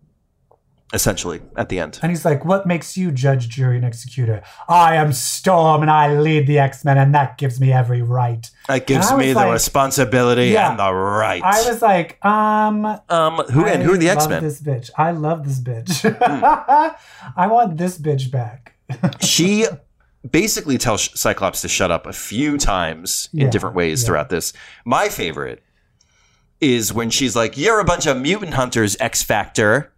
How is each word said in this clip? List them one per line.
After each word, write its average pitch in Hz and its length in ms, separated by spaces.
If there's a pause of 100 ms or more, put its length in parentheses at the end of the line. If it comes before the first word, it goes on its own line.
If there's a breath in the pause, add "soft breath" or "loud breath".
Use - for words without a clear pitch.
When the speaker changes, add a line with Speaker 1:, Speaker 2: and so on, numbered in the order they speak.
(920)
Speaker 1:
essentially, 90 480 (140)
at - 140
the 92 100
end. 78 220
Speaker 2:
And 160 100
he's 165 140
like, 143 180
"What 185 240
makes 170 300
you 185 140
judge, 131 360
jury, 123 300
and 120 80
executor? 113 560 (260 loud breath)
I 170 280
am 151 180
Storm, 160 680
and 156 60
I 147 300
lead 151 280
the 147 120
X-Men, 139 380
and 139 180
that 139 220
gives 131 240
me 131 100
every 123 300
right." 120 480 (180 loud breath)
Speaker 1:
That 131 200
gives 165 220
Speaker 2:
And 269 60
I 269 40
Speaker 1:
me 262 80
Speaker 2:
was 131 80
Speaker 1:
the - 100
Speaker 2:
like, 117 80
Speaker 1:
responsibility 123 960
Speaker 2:
yeah. 107 220
Speaker 1:
and 107 80
the 98 140
right. 98 480
Speaker 2:
I 220 280
was 233 120
like, 185 440
um, 214 600 (240)
Speaker 1:
Um, 160 260 (180)
who, 160 120
and 190 160
who 175 120
are 190 40
the 165 120
Speaker 2:
I - 60
love 151 80
Speaker 1:
X-Men? 160 200
Speaker 2:
this 151 180
bitch. 135 360
I 160 140
love 156 360
this 135 140
bitch. 127 420
<laughs> 285 960 (340 loud breath)
Speaker 1:
Hmm. - 60
Speaker 2:
I 185 100
want 220 300
this 180 200
bitch 139 340
back. 117 440 (140)
<laughs> - 320
Speaker 1:
She 208 440 (640)
basically 165 480
tells 104 260
Cy-, - 80 (200)
Cyclops 95 300
to 87 80
shut 92 200
up 82 160
a 82 80
few 143 440
times 90 760
in 156 80
Speaker 2:
Yeah, 135 80
Speaker 1:
different 92 280
ways 85 240
Speaker 2:
yeah. 113 60
Speaker 1:
throughout 76 220
this. 85 220 (320 loud breath)
My 156 240
favorite 73 560 (1000)
is 120 320
when 113 160
she's 117 280
like, 113 200
"You're 214 220
a 185 60
bunch 170 200
of 135 120
mutant 170 360
hunters, 120 460
X - 240
Factor." 113 760